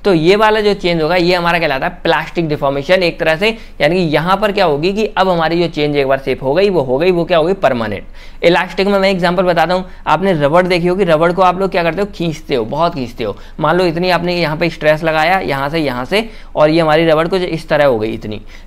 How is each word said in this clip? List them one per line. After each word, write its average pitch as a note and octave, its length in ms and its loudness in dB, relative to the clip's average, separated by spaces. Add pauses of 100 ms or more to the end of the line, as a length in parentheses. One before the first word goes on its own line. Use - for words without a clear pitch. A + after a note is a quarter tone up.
तो G3+ 100 4
ये E3 220 4
वाला G#3+ 240 2
जो G#3 140 2
change F3 280 -2
होगा D#3+ 140 0
ये F3+ 180 2
हमारा E3+ 240 0
कहलाता D3+ 280 -2
है F3+ 160 -8
plastic D#3+ 460 -2
deformation C#3+ 540 0
एक E3+ 180 -2
तरह D#3+ 160 0
से। G3+ 120 0 (320)
यानी D3+ 160 2
कि F#3 80 2
यहाँ D#3 320 0
पर G#3 160 0
क्या G3 120 2
होगी D#3+ 280 0
कि G#3 160 -2
अब F#3+ 200 0
हमारी E3 300 0
जो E3+ 100 2
change D3 280 -2
एक C#3 100 2
बार C3+ 120 0
safe C3 240 -4
हो C3+ 120 0
गई G3+ 160 2
वो E3+ 120 0
हो C3+ 160 0
गई, F3 120 2
वो E3+ 140 0
क्या E3+ 140 0
हो D3+ 60 2
गई, F#3 100 0
permanent। A#2 500 -2 (400)
Elastic F3 420 2
में G3+ 120 2
मैं F#3+ 120 2
एग्जांपल F3+ 340 0
बताता E3+ 300 2
हूँ, F#3 100 -2 (220)
आपने E3+ 280 2
रबड़ D#3 320 2
देखी F3 200 0
होगी, F#3 180 2
रबड़ E3+ 280 2
को F#3 100 0
आप F3+ 180 2
लोग F#3+ 100 0
क्या F3+ 120 0
करते E3 180 -2
हो, G3+ 80 -2
खींचते E3 460 -6
हो, A#2 120 0
बहुत E3 280 -2
खींचते B2 300 -6
हो। G2+ 120 -4 (240)
मान D#3 160 2
लो F#3 100 2
इतनी F3 240 0
आपने F3 260 0
यहाँ D#3 200 -2
पे E3 140 0
stress D#3 340 0
लगाया D#3+ 360 2
यहाँ C#3+ 300 -4
से D#3+ 80 -4
यहाँ B2+ 260 -2
से, G#3+ 240 -2 (280)
और D3+ 140 4
ये E3 100 2
हमारी D#3+ 260 2
रबड़ D#3+ 220 2
कुछ F#3 140 -2
इस D#3+ 260 -6
तरह D3 180 2
हो B2 120 2
गई A2 140 -2
इतनी, G#2+ 280 -8 (260)